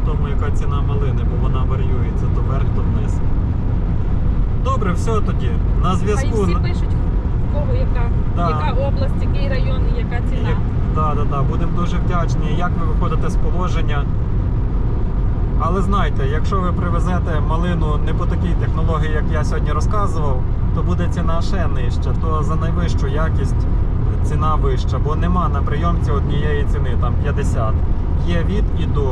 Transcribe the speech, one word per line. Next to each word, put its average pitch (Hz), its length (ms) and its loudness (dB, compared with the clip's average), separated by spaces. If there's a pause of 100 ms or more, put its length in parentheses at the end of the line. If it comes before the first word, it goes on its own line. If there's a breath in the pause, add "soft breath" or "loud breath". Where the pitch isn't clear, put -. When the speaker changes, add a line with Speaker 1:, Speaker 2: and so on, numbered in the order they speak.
Speaker 1:
в - 60 0
тому, - 200 -2
яка - 220 0
ціна 160 300 0
малини, - 400 0 (100)
бо - 160 0
вона - 160 0
варіюється - 600 0 (100)
то - 60 0
вверх, - 240 0 (100)
то - 60 0
вниз. - 320 0 (1500)
Добре, 233 300 0
все 214 280 0
тоді. - 280 0 (340)
На 180 120 2
зв'язку. 202 420 0
Speaker 2:
Хай 202 80 0
всі 175 100 2
пишуть, - 400 0 (540)
в - 40 -2
кого - 200 0
яка, - 360 0 (260)
Speaker 1:
Да. - 140 0
Speaker 2:
яка - 380 0
область, - 340 0
який - 280 0
район - 320 0 (140)
і 240 40 -2
яка 240 180 -2 (120)
ціна. 233 200 0
Speaker 1:
Як-, - 80 0 (380)
да, 120 200 0
да, - 140 0
да. 139 120 0
Будемо - 300 0 (100)
дуже - 160 0
вдячні, - 600 0
як - 220 0
ви - 60 0
виходите 165 440 0
з - 60 0
положення. - 680 0 (1600)
Але 185 220 0
знайте, - 460 0
якщо - 340 0
ви 180 100 0
привезете 170 680 0 (100)
малину 160 560 0
не - 80 2
по - 120 0
такій - 340 0
технології, 156 540 0
як 147 100 0 (100)
я 160 100 0
сьогодні - 280 0
розказував, - 680 0 (360)
то - 80 0
буде 170 280 0
ціна 160 300 0
ще - 260 0
нижча, - 540 0
то - 220 0
за 160 120 0
найвищу - 520 0
якість - 600 0 (560)
ціна - 320 0
вища, - 500 0
бо 151 100 0
нема 175 340 0
на - 120 0
прийомці 170 500 0
однієї 151 520 0
ціни, - 260 0 (120)
там - 120 0 (100)
п'ятдесят. - 500 0 (540)
Є 170 160 0
від 202 200 0 (160)
і - 60 0
до, - 160 0 (100)